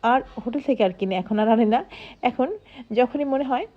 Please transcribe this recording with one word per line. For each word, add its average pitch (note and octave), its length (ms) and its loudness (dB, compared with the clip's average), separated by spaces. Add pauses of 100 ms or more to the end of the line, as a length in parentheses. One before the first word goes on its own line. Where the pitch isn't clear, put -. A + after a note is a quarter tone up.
আর B3 200 4 (240)
হোটেল C4 160 -4
থেকে B3 220 2
আর F#3+ 60 4
কিনে F#3+ 260 -4
এখন G3 240 -2
আর G#3+ 80 2
আনে A3+ 180 4
না। A#3 200 2 (360)
এখন C4 360 -2 (340)
যখনই B3 320 2
মনে C#4 200 0
হয় C4+ 340 -2